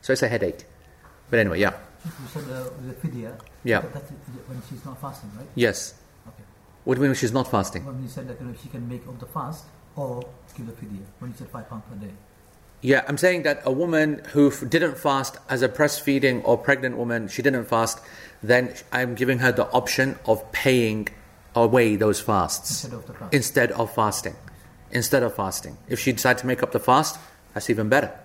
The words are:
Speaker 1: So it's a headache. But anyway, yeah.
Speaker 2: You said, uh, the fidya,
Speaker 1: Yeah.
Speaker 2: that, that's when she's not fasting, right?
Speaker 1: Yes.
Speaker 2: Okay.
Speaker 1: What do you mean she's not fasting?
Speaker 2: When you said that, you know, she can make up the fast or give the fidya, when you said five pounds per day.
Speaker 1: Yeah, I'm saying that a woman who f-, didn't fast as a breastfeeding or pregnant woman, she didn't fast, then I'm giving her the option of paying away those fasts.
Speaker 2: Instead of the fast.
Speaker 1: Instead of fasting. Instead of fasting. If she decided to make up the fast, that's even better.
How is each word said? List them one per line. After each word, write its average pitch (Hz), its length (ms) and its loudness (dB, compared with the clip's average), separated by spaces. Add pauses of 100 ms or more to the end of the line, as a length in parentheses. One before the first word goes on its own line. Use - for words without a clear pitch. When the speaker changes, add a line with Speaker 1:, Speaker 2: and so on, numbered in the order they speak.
Speaker 1:
So - 100 0
it's 127 80 2
a 123 80 2
headache. 101 380 -2 (640)
But 120 80 4
anyway, 95 220 2
yeah. 101 120 2 (320)
Speaker 2:
You 165 60 -8 (200)
said, 147 220 -10
uh, 131 160 -8 (180)
the 127 60 -10
fidya, 123 480 -8 (240)
Speaker 1:
Yeah. 110 160 2
Speaker 2:
that, - 140 -10
that's - 160 -12 (360)
when 123 220 -12
she's 117 160 -14
not 135 160 -12
fasting, 135 380 -12
right? 135 160 -16
Speaker 1:
Yes. 117 400 0 (340)
Speaker 2:
Okay. - 140 -20 (420)
Speaker 1:
What 127 120 2
do 127 40 -2
you 143 80 4
mean 135 60 4
she's 123 180 0
not 127 180 0
fasting? 95 360 -2
Speaker 2:
When 131 160 -10
you 123 60 -10
said 127 200 -12
that, - 100 -12
you 127 80 -12
know, 123 160 -12
she 131 60 -18
can 120 180 -12
make 123 220 -12
up 123 100 -14
the 123 60 -14
fast 147 400 -10 (320)
or 123 260 -8 (320)
give 117 120 -12
the 113 80 -12
fidya, 101 260 -12 (200)
when 123 100 -12
you 113 80 -14
said 113 100 -16
five - 220 -14
pounds 110 180 -12
per 120 80 -16
day. 101 160 -12 (680)
Speaker 1:
Yeah, 131 260 4
I'm 143 80 -2
saying 180 280 4
that 147 200 0
a 135 80 2
woman 156 480 2 (120)
who 143 160 8
f-, 127 200 -2
didn't 156 300 2
fast 135 400 -2 (100)
as 131 140 0
a 127 80 4
breastfeeding 139 760 2
or 120 140 6
pregnant 127 400 0
woman, 117 300 -2
she - 120 -8
didn't 123 240 2
fast, 113 340 0 (440)
then 123 320 4 (180)
I'm 123 220 0
giving 127 240 2
her 123 140 4
the - 180 2
option 131 560 0
of - 260 0
paying 113 560 2 (460)
away 117 420 6
those 104 240 4
fasts. - 640 0
Speaker 2:
Instead 117 140 -12
of - 80 -16
the - 80 -16
fast. - 180 -8
Speaker 1:
Instead 123 400 2
of 113 220 -2
fasting. 104 420 0 (540)
Instead 127 320 2
of 117 120 0
fasting. - 440 -6 (100)
If 120 100 -2
she 135 140 2
decided 123 300 2
to 127 40 -4
make 127 160 0
up 123 100 -2
the 123 80 2
fast, 143 380 2 (360)
that's - 160 -4
even 107 180 2
better. 139 240 4 (120)